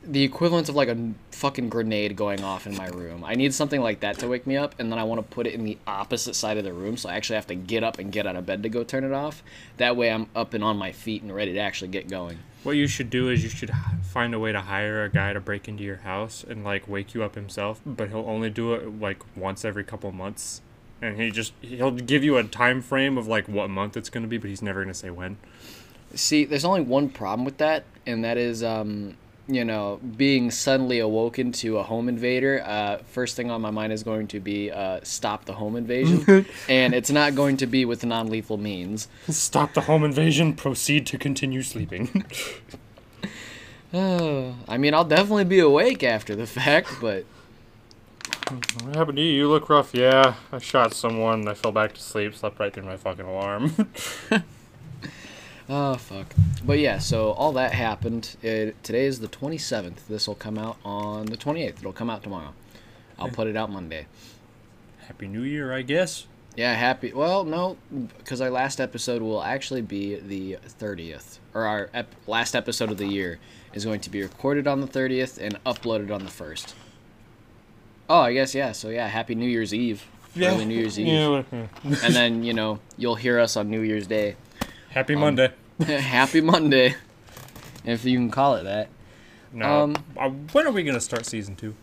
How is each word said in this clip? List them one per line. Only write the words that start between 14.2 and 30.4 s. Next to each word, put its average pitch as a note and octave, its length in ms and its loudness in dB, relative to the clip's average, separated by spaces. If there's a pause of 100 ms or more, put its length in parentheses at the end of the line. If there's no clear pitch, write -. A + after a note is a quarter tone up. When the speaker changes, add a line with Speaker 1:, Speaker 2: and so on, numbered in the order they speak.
Speaker 2:
a A2 60 -2
way A2 120 -2
to G#2 100 0
hire G#2 420 -2
a G2+ 60 -4
guy G2 220 0
to G2+ 80 -4
break G2+ 280 -8
into G#2 160 -10
your G2 140 -8
house G2+ 520 -8
and, A2 160 -10
like, G2+ 220 -4
wake G2+ 260 -6
you A2+ 100 -4
up G2+ 120 -6
himself, G#2 500 -6
but A2 240 -6
he'll A2 180 -6
only A2 220 -2
do A#2 240 -2
it, G#2+ 260 -8
like, G2 220 -4 (160)
once F#2+ 260 -6
every G#2 200 -4
couple G2+ 280 -8
months. F#2 500 -10 (400)
And G#2+ 200 -6
he A#2 100 0
just, A2 300 -4
he'll B2+ 300 -2
give B2+ 320 0
you C#3+ 140 4
a A#2 60 4
time B2 380 2
frame C3+ 360 2
of, A2 100 -4
like, A2 200 0
what G2+ 220 -2
month G2 260 -4
it's A2+ 140 -8
gonna A2+ 180 -6
be, A2+ 100 -4
but G#2+ 120 -8
he's G2 120 -8
never G2 200 -4
gonna F#2+ 120 -6
say F#2 180 -10
when. F2+ 260 -8 (800)
Speaker 1:
See, D3 300 4
there's C#3+ 200 -2
only F#3 160 4
one C3+ 280 2
problem G#2+ 360 -4
with C#3 140 -6
that, D3+ 240 4 (220)
and A2+ 200 -2
that A#2 120 0
is, A#2 260 -2
um, G#2+ 520 -4 (340)
you B2+ 140 0
know, G#2 340 -2 (200)
being C3 340 4